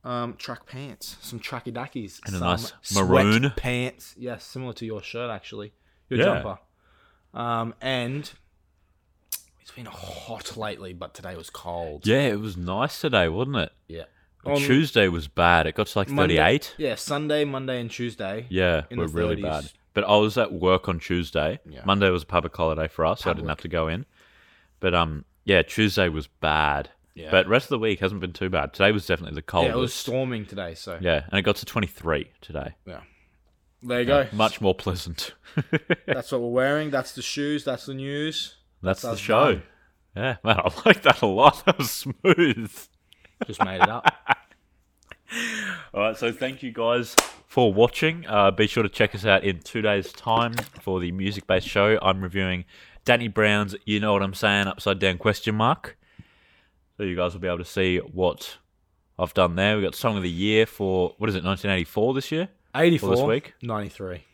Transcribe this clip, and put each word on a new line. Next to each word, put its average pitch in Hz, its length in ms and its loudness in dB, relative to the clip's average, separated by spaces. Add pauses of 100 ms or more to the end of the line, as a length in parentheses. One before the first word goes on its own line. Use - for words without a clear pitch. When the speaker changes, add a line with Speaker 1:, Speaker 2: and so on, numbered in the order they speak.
Speaker 1:
um, 123 340 -6
track - 280 -12
pants, - 560 -16
some 117 180 -12
tracky 120 320 -10
dackies, 120 540 -10
Speaker 2:
And 98 100 -6
a 90 40 -4
Speaker 1:
some 87 80 0
Speaker 2:
nice 98 340 -2
Speaker 1:
sweat 98 260 2
Speaker 2:
maroon. 107 480 6
Speaker 1:
pants. 123 600 -6
Yes, 120 280 -12
similar 127 280 -12
to 120 120 -12
your 107 180 -8
shirt, 117 260 -8
actually. 104 440 -12 (360)
Your 123 100 0
Speaker 2:
Yeah. 156 60 6
Speaker 1:
jumper. 110 340 -2 (760)
Um, 117 460 -4
and 131 500 -4 (1300)
it's - 100 -20
been 120 140 -18
hot 101 720 -14
lately, 101 360 -10
but 87 200 -14
today 90 220 -14
was 82 160 -14
cold. 85 560 -6
Speaker 2:
Yeah, 131 140 4
it 107 180 0
was 104 180 -8
nice 95 420 -4
today, 104 300 2
wasn't 123 280 -2
it? 85 140 -2 (160)
Speaker 1:
Yeah. 82 180 -14 (400)
Speaker 2:
On 143 80 -2
Speaker 1:
On 143 40 2
Speaker 2:
Tuesday 139 520 4
was 80 180 -4
bad. 85 400 4
It 80 80 -4
got 107 120 0
to, - 120 -2
like, 98 100 0
Speaker 1:
Monday, 92 280 2
Speaker 2:
thirty-eight. 98 400 4
Speaker 1:
yeah, 127 180 -2
Sunday, 151 480 -4
Monday, 131 380 -6
and 117 100 -8
Tuesday 113 580 -8
Speaker 2:
Yeah, 90 400 2
Speaker 1:
in - 80 -10
Speaker 2:
were 85 100 -2
Speaker 1:
the 78 60 -8
Speaker 2:
really 82 280 0
Speaker 1:
thirties. 78 220 -4
Speaker 2:
bad. 71 80 -14 (220)
But 104 120 0
I 104 100 6
was 107 220 4
at 117 160 0
work 92 340 4
on 87 120 -2
Tuesday. 80 680 -2
Speaker 1:
Yeah. 73 160 -16
Speaker 2:
Monday 98 260 4
was 87 140 0
a - 20 -14
public 82 300 -2
holiday 80 320 0
for 80 180 -2
us, 82 160 0
so 90 100 -2
I - 20 0
didn't 78 140 -6
Speaker 1:
Public. 76 100 -4
Speaker 2:
have - 60 -20
to - 40 -10
go 80 220 -2
in. 98 160 -6 (760)
But, 92 140 0
um, 80 320 0 (180)
yeah, 95 200 6
Tuesday 101 440 2
was 78 200 -4
bad. 76 640 -2 (260)
Speaker 1:
Yeah. 80 160 -10
Speaker 2:
But 92 180 4
rest 123 160 2
of - 60 -20
the 123 80 -2
week 107 200 -2
hasn't 98 220 -4
been 92 100 -8
too 92 180 -6
bad. 73 220 -2
Today 101 220 4
was 101 140 -2
definitely 82 280 -2
the 73 60 -8
coldest. 85 320 2
Speaker 1:
Yeah, 120 40 -2
it 127 40 0
was 123 120 -4
storming 123 520 -6
today, 95 280 -10
so. 85 280 -12
Speaker 2:
Yeah, 80 280 2
and 95 80 -2
it 101 40 2
got 101 160 2
to - 80 -12
twenty-three - 760 -4
today. 69 360 -10 (100)
Speaker 1:
Yeah. 87 160 -16 (840)
There 123 180 -2
you 120 60 0
Speaker 2:
Yeah, 139 180 4
Speaker 1:
go. 104 120 -14
Speaker 2:
much 110 240 2
more 95 140 4
pleasant. - 580 -8 (360)
<laughs> - 360 -2
Speaker 1:
That's 131 260 -4
what 127 100 -2
we're 120 80 -4
wearing. 143 420 0
That's 131 220 -4
the 127 100 -12
shoes. 147 420 -4
That's 127 220 -6
the 139 80 -10
news. 143 600 -6 (260)
Speaker 2:
That's 92 200 -2
Speaker 1:
That's - 0 -
Speaker 2:
the 123 120 -6
Speaker 1:
us 104 60 -6
Speaker 2:
show. 117 360 4
Speaker 1:
done. 76 80 -10 (520)
Speaker 2:
Yeah, 120 200 -4 (100)
man, 113 140 4
<laughs> - 40 -2
I - 80 2 (140)
like 220 160 6
that - 200 6
a 120 40 2
lot. 110 400 6
That - 120 4
was 120 140 -4
smooth. 139 800 2 (760)
Speaker 1:
Just - 160 -4
made 92 180 0
it - 80 6
up. - 160 -6 (220)
Speaker 2:
<laughs> - 100 2 (1600)
All 98 80 -2
right, 110 160 0
so 117 140 -2
thank 131 320 -6
you 123 80 -8
guys 117 440 0 (320)
for 120 260 4
watching. 156 540 2
Uh, 101 240 6
be 107 160 2
sure 113 160 0
to 101 60 0
check - 260 0
us 98 100 -8
out 95 180 6
in 95 160 -2
two - 220 -8
days' 101 300 0
time 117 420 -2 (280)
for 92 180 -2
the 87 120 -4
music-based 95 560 -2
show. 104 340 4
I'm 95 200 2
reviewing 92 440 -2 (400)
Danny 120 240 2
Brown's 104 460 2 (100)
You 104 140 0
Know 107 140 2
What 98 100 2
I'm 95 100 -4
Saying, 101 340 2
upside 95 320 -2
down 92 200 2
question 107 360 0
mark. 117 420 0 (1000)
So 104 60 -4
you 90 120 -2
guys 90 180 0
will 90 80 -12
be 92 60 -4
able 87 120 -2
to 87 60 -8
see 92 340 2
what - 580 -4 (600)
I've 87 160 -4
done 87 220 4
there. 101 220 2
We 101 60 0
got 85 120 -4
Song 110 220 -2
of 92 60 -2
the 87 60 -2
Year 104 360 2
for, 92 520 0
what 110 120 -2
is 98 60 -2
it, 82 100 -4
nineteen 98 260 -2
eighty-four 104 420 0
this 135 180 -4
year? 165 180 -2 (260)
Or 143 60 2
Speaker 1:
Eighty-four? 165 340 4
Speaker 2:
this 127 60 2
week? 135 400 0
Speaker 1:
Ninety-three. 101 600 -8 (100)